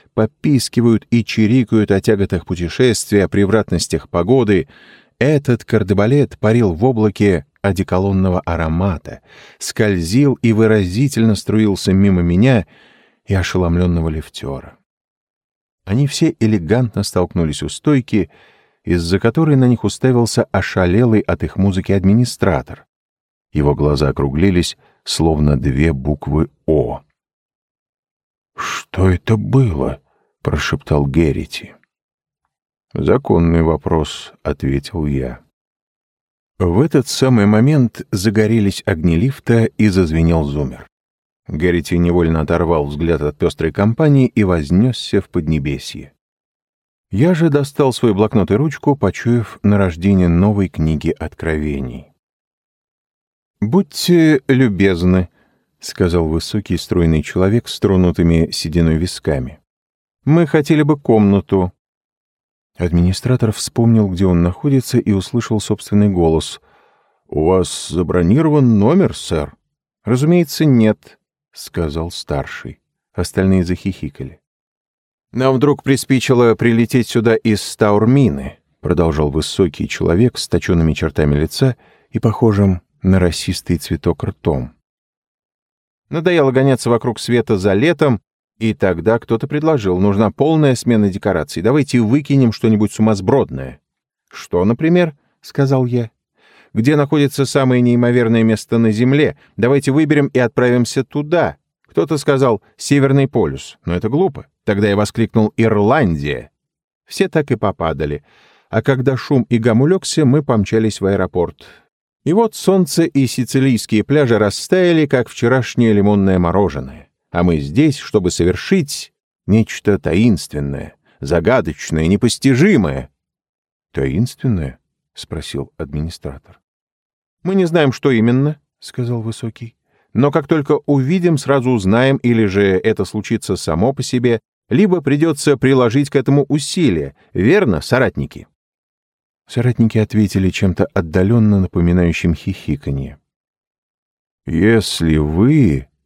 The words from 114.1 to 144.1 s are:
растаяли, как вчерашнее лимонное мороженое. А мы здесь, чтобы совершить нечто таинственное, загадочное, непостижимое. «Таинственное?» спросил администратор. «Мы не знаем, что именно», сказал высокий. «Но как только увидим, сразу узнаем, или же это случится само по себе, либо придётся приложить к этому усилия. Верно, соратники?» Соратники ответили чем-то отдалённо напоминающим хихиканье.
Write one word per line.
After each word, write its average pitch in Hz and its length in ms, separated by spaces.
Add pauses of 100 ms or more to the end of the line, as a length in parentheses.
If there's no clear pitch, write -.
растаяли, 160 680
как 127 200
вчерашнее 120 640
лимонное 101 460
мороженое. 82 720 (220)
А 87 100
мы 87 160
здесь, 101 400
чтобы 90 320
совершить - 800 (360)
нечто 104 500
таинственное, 76 960 (260)
загадочное, 80 840
непостижимое. 110 1040 (800)
«Таинственное?» 80 840 (380)
спросил 69 600
администратор. 73 840 (840)
«Мы 190 120
не 185 100
знаем, 160 260
что 139 200
именно», 127 480 (200)
сказал 120 420
высокий. 113 540 (380)
«Но 139 180
как 156 160
только 151 380
увидим, 151 520
сразу 131 320
узнаем, 120 480
или 117 280
же 98 180
это 98 420
случится 107 500
само 90 380
по 131 100
себе, 120 360 (300)
либо 175 320
придётся 147 540
приложить 131 540
к - 60
этому 139 340
усилия. 120 680 (180)
Верно, 113 480
соратники?» - 640 (1000)
Соратники 117 500
ответили 101 520
чем-то 90 440
отдалённо 98 680
напоминающим 87 760
хихиканье. 69 840 (1300)